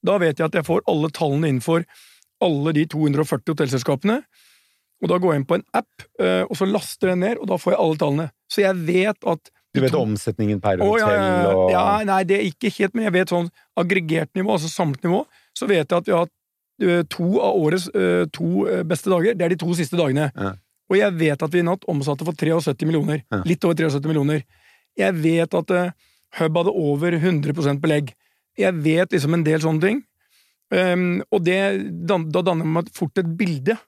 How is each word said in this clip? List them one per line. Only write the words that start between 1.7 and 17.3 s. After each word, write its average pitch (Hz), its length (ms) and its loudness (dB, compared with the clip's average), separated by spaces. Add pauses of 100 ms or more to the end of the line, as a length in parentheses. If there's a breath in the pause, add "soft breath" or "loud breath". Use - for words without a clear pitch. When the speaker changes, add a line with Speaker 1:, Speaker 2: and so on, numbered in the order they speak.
Speaker 1:
alle 160 320 0
de 151 140 2
to 151 120 -8
hundre 147 220 2
og 156 60 0
førti 135 280 -4
hotellselskapene. 147 680 0 (800 soft breath)
Og 180 60 -4
da 180 100 2
går 180 140 2
jeg 143 80 0
inn 131 60 -4
på - 100 0
en - 80 -4 (100)
app, - 280 -4 (180)
eh, 185 280 2
og 214 80 -6
så 196 140 0
laster - 380 -2
jeg 180 100 0
ned, 202 200 -2
og - 100 -8
da 185 80 0
får - 160 0
jeg - 80 2
alle 160 160 2
tallene. 147 340 -2 (180)
Så - 140 0
jeg 190 140 2 (100)
vet 185 300 0 (100)
at 165 240 -4 (240)
Speaker 2:
Du 139 60 2
Speaker 1:
de - 0 -
Speaker 2:
vet 131 100 4
Speaker 1:
to- 139 160 0
Speaker 2:
omsetningen 107 560 -2
per 101 160 2
Speaker 1:
Å, 208 200 2
ja, 214 120 2
ja, 202 40 2
ja. 185 280 0
Speaker 2:
hotell 190 140 2
og 185 160 4
Speaker 1:
Ja, 202 320 2
nei, 190 200 2
det 196 140 2
er 214 140 0
ikke - 260 -4
helt, 196 160 -2
men 226 100 -2
jeg 208 80 0
vet 180 160 2
sånn 175 220 -2 (260 soft breath)
aggregert 170 600 0
nivå, 190 180 0
altså 160 160 -4
samlet 147 320 -2
nivå, 180 240 0 (260 soft breath)
så - 140 -8
vet 180 220 2
jeg 175 100 2
at 175 80 -4
vi 208 60 0
har 170 140 2
hatt, - 40 -16 (500)
eh, 175 300 2
to 180 300 0